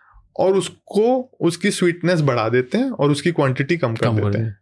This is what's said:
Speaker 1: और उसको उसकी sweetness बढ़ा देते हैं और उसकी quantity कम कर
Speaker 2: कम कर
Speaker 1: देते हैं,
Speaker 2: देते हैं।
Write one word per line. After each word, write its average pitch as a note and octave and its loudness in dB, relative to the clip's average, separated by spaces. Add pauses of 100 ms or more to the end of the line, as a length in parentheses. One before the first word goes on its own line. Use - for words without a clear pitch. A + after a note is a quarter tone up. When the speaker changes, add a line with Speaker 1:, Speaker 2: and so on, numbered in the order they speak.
(360)
Speaker 1:
और F#3+ 2
उसको A#3 -2
उसकी E3+ 0
sweetness F3 0
बढ़ा B2 2
देते B2+ 0
हैं C4 -2
और C#3+ 0
उसकी D3 0
quantity C#3 0
कम B2 -2
कर A2 -2
Speaker 2:
कम A2 0
कर G#2 0
Speaker 1:
देते - 0
हैं, G2+ 0
Speaker 2:
देते A2+ 0
हैं। G#2+ -8